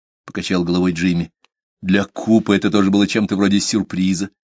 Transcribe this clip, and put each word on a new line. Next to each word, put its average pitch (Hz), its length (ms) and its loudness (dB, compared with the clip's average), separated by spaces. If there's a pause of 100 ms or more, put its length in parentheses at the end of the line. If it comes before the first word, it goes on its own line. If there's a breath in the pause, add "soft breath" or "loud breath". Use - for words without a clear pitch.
(240)
покачал 92 400 -4
головой 90 280 0
Джимми. 85 400 -2 (500)
Для 98 220 2
Купа - 480 0
это 98 180 2
тоже 98 200 2
было 101 160 2
чем-то 104 300 -2
вроде 98 240 2
сюрприза. 92 680 -2 (140)